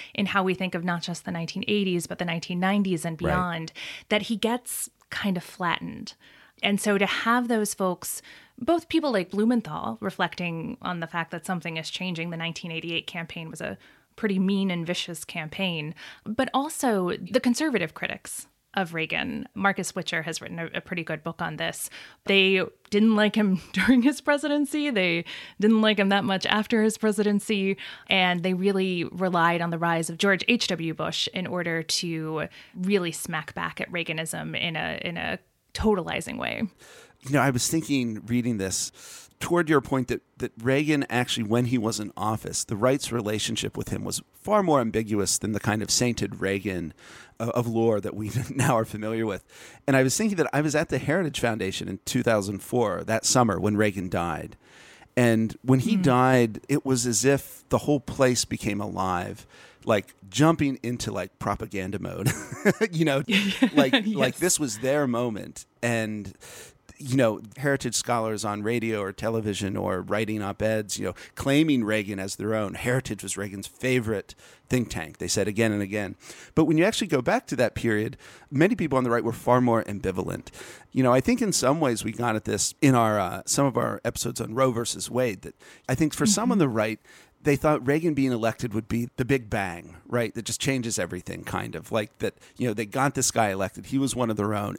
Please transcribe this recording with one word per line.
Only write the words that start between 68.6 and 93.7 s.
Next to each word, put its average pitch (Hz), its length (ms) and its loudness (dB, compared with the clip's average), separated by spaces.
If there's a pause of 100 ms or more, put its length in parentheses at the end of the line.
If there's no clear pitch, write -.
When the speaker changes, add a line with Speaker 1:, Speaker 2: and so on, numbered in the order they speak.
Speaker 3:
radio 110 380 0
or 98 120 -4
television 107 640 -2
or 95 240 -2
writing 104 400 -2
op-eds, 104 560 -2
you 101 80 -6
know, 90 80 -4 (220)
claiming 139 480 2
Reagan 104 360 -2
as 98 180 -6
their 104 180 -2
own. 104 180 -2
Heritage 123 500 -2
was 95 140 -6
Reagan's 98 300 -8
favorite 113 680 -2 (340)
think 123 220 0
tank, 82 300 -10
they 90 100 -4
said 98 180 0
again 107 240 2
and 104 100 0
again. 101 340 -4 (400)
But 160 100 6
when 156 120 4
you 160 60 6
actually 214 240 0
go 139 140 2
back 190 260 0
to - 80 -6
that 120 200 2
period, 113 420 -2 (340)
many 170 240 4
people 143 220 0
on 127 80 4
the 123 60 0
right 120 120 4
were 113 80 0
far 123 300 4
more 117 220 4
ambivalent. 92 640 -4 (440)
You 131 120 2
know, 123 100 6
I 131 80 6
think 240 200 0
in 208 120 2
some 139 260 2
ways 123 240 0
we 110 80 -2
got 113 240 -2
at 107 80 -4
this 104 380 -2
in 139 140 8
our, 110 240 4
uh, 92 260 -4
some - 220 2
of 117 100 -2
our 113 260 -2
episodes 120 380 -4
on 107 140 -8
Roe 131 160 4
versus 110 380 -6
Wade, 120 340 -2
that 76 120 -14 (320)
I - 80 0
think 156 200 2
for 156 100 2
some 220 260 4
on 233 60 4
Speaker 1:
Mm-hmm. - 20 6
Speaker 3:
the 147 100 6
right, 110 300 0 (400)
they 143 160 2
thought 139 320 2
Reagan 160 260 2
being 135 200 2
elected 113 400 -2
would 110 160 -4
be 117 260 -2
the 131 80 -2
big 120 260 0
bang, 87 460 -6 (120)
right? 120 260 0
That 113 100 -8
just - 160 -6
changes 120 400 0
everything, 90 440 -6
kind 101 320 -6
of. - 180 -12
Like 107 240 -2
that, 104 160 -4 (240)
you 123 100 0
know, 110 60 0
they 110 120 -4
got 135 280 0
this - 180 0
guy 110 200 2
elected. 95 340 -4